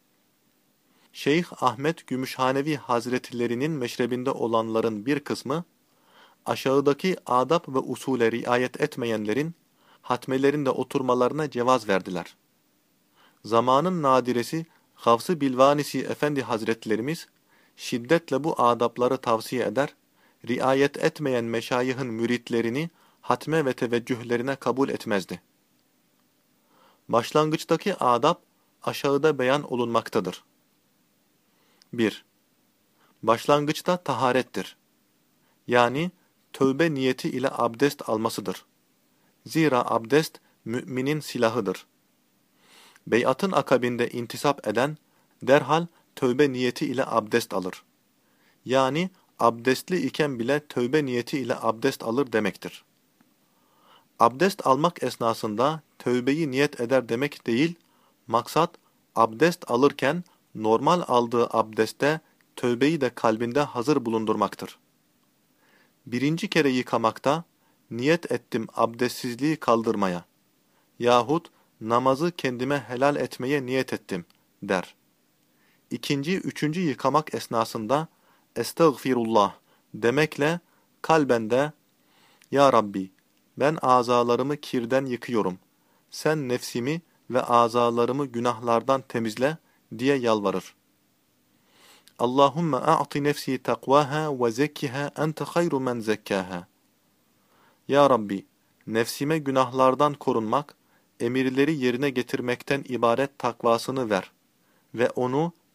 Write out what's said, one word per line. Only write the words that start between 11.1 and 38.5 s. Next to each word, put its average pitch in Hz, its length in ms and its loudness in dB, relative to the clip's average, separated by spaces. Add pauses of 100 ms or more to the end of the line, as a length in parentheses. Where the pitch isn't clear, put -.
cevaz 120 380 2
verdiler. 92 480 -2 (1080)
Zamanın 139 580 2
nadiresi 127 640 0 (380)
Gavs-ı 120 360 2
Bilvanisi 139 600 2
Efendi 143 420 -4
Hazretlerimiz, 113 840 -4 (480)
şiddetle 135 680 -2
bu 160 180 -2
adapları 120 540 2
tavsiye 113 480 -2
eder, 110 300 -2 (540)
riayet 135 480 2
etmeyen 135 480 -2
meşayihin 123 600 -2
müritlerini 117 840 -2 (300)
hatme 147 440 -2
ve 131 80 0
teveccühlerine 120 840 -2
kabul 127 320 0
etmezdi. 98 540 -4 (1700)
Başlangıçtaki 156 840 0
adab 123 400 2 (480)
aşağıda 143 560 0
beyan 135 340 2
olunmaktadır. 113 720 -2 (1500)
Bir, 113 320 0 (960)
başlangıçta 147 760 0
taharettir. 123 800 -2 (880)
Yani 123 440 2 (420)
tövbe 139 420 2
niyeti 131 360 -2
ile 127 220 -2
abdest 120 560 -2
almasıdır. 110 560 -4 (840)